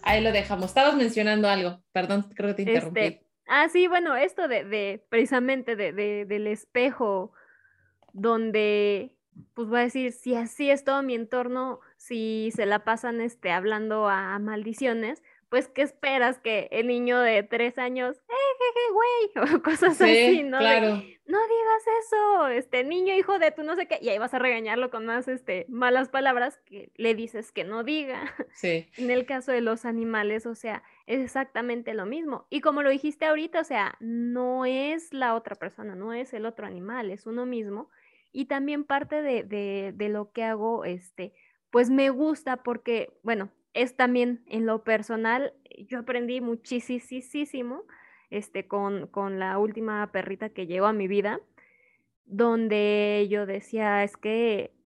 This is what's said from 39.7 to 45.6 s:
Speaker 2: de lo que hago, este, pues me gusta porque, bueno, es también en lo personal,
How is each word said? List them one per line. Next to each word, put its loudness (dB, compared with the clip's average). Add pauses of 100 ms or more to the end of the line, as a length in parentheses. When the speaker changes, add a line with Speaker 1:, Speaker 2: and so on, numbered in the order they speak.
Speaker 2:
de -4
lo -6
que -6
hago, -4
este, -10 (380)
pues 6
me 4
gusta 0
porque, -4
bueno, -2 (240)
es 0
también 2
en -2
lo 0
personal, 0 (340)